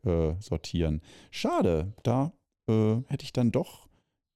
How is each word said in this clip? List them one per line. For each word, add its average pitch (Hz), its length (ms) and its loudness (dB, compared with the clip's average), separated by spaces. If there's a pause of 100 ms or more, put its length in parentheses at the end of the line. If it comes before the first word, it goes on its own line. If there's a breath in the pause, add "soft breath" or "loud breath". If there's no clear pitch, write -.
äh, 82 340 2
sortieren. 80 640 -2 (280 loud breath)
Schade, 101 640 0 (100)
da, 131 300 0 (340)
äh, 110 300 4 (100)
hätte - 160 -6
ich - 100 -14
dann 120 180 2
doch - 360 -4 (480)